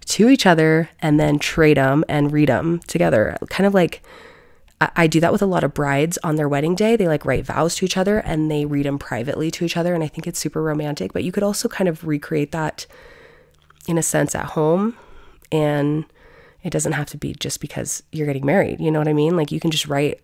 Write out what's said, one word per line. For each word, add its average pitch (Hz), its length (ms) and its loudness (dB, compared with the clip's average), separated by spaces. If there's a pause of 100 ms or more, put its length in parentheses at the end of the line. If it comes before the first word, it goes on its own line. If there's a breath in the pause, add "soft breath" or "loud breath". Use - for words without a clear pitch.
to 220 240 4
each 269 160 6
other 160 440 4 (100)
and 151 200 4
then 147 180 2
trade 151 400 4
'em 135 320 4
and 147 240 0
read 151 160 4
'em 160 380 0
together. 156 500 2 (120)
Kind 190 180 2
of 196 80 2
like, 175 260 2 (800 loud breath)
I, 160 140 2
I 170 120 4
do 160 120 2
that 165 120 2
with 208 120 0
a - 20 2
lot 180 180 0
of - 120 -2
brides 143 480 0
on 156 140 -2
their 147 120 0
wedding 147 240 0
day. 214 220 2
They, 202 120 2
like, 151 180 0
write 127 200 0
vows 156 300 -2
to - 100 -4
each 180 120 -2
other 196 200 2
and 156 320 -2
they 147 160 -2
read 143 220 -2
'em 139 100 -2
privately 143 540 -4
to - 140 -4
each 170 120 -4
other. 175 160 0
And 165 100 -2
I 156 40 -4
think - 180 -12
it's 175 140 -8
super 156 240 -4
romantic, 151 500 -4
but - 100 -4
you 180 80 -4
could 202 120 -2
also 202 260 -2
kind - 180 -2
of 165 200 -4
recreate 147 460 -2
that 156 340 -6 (1000 loud breath)
in 170 120 0
a 156 40 0
sense 147 300 0
at - 120 -6
home, 175 520 0 (540 soft breath)
and 151 540 0 (560 soft breath)
it 170 100 -6
doesn't 156 200 -2
have 147 160 -4
to - 100 -14
be 139 160 -6
just - 280 -8
because - 500 -8
you're 156 160 -4
getting 135 180 -4
married, 156 360 2
you 160 100 0
know 156 80 2
what 151 80 0
I 151 60 2
mean? 156 240 2
Like, 151 120 -2
you 156 120 -6
can 165 100 0
just 151 160 -4
write 147 360 -2